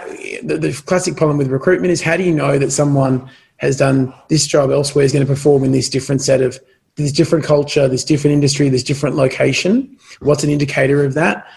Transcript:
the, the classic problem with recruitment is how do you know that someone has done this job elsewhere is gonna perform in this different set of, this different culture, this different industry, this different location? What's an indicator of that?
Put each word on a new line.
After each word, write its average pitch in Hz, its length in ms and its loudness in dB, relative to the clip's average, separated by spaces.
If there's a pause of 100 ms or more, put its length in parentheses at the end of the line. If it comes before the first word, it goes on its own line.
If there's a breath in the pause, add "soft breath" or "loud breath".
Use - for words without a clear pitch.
(420)
the, 156 160 -4
the 151 280 -4
classic 180 320 -2
problem 151 200 0
with 139 120 -2
recruitment 175 420 0
is 165 100 -2
how 165 160 0
do 185 60 -2
you 175 100 2
know 143 240 0
that 139 140 0
someone 135 580 0 (280 loud breath)
has 139 180 -2
done 135 380 0 (160)
this 156 180 0
job 139 240 2
elsewhere 143 320 0
is 135 80 2
gonna 139 140 2
perform 139 400 2
in 131 80 2
this 131 160 0
different 131 320 -2
set 135 200 2
of, 127 160 -2 (380 soft breath)
this 147 160 -2
different 160 320 0
culture, 143 460 2
this 127 160 -4
different 147 280 0
industry, 143 360 2
this 127 140 0
different 139 340 -4
location? 143 800 0 (240 loud breath)
What's 147 240 0
an 147 40 0
indicator 143 540 0
of 139 120 -2
that? 175 300 -2 (120)